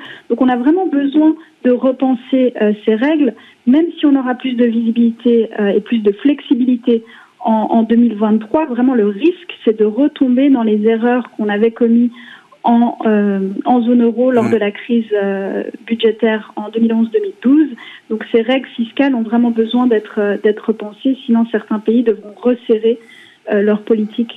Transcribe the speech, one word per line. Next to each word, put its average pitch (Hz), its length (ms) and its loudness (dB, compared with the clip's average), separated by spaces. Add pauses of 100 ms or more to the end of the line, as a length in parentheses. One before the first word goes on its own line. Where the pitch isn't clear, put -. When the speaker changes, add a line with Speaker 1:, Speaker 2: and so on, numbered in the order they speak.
(300)
Speaker 1:
Donc 233 100 -2
on 254 80 2
a 247 80 0
vraiment 320 300 2
besoin 285 500 2 (280)
de 254 60 4
repenser, 254 880 0
euh, 214 120 2 (120)
ces 220 100 2
règles, 277 400 0 (320)
même 311 200 4 (140)
si 311 60 2
on 269 120 4
aura 254 160 -2
plus 254 200 -6
de 240 100 2
visibilité, 233 840 2 (120)
euh, 202 80 0
et 202 120 2
plus 233 180 -2
de 208 140 0
flexibilité 247 920 0 (340)
en, 220 320 0
en 226 140 2
deux 233 120 0
mille 233 200 2
vingt-trois. 220 500 0
Vraiment, 247 280 0
le 208 120 2
risque, 233 480 -2 (100)
c'est 214 140 0
de 214 60 4
retomber 262 680 0
dans 240 140 2
les 214 220 0
erreurs 233 500 0
qu'on 214 120 -4
avait 208 220 0
commises 233 400 2 (540)
en, 233 420 2
euh, 202 440 0 (140)
en 247 180 2
zone 240 200 2
euro 233 300 0
lors 220 140 2
Speaker 2:
Mm. 226 40 0
Speaker 1:
de 226 60 2
la 208 160 0
crise, 233 400 -2
euh, 196 500 -4 (240)
budgétaire 220 680 -2
en 214 120 -10
deux 226 120 -4
mille 226 140 2
onze 226 180 0
deux 214 80 0
mille 196 100 -6 (100)
douze. 277 280 4 (420)
Donc 220 220 -6
ces 226 100 2
règles 254 320 -2
fiscales 269 400 -2
ont 226 80 -2
vraiment 233 300 0
besoin 226 340 0
d'être, 214 320 -2
euh, 202 240 0
d'être 208 240 -2
repensées, 214 500 -4 (100)
sinon 233 260 2
certains 208 260 -4
pays 226 240 0
devront 208 320 -2
resserrer, 233 640 0 (540)
euh, 202 100 2
leur 208 200 0
politique, 226 540 -2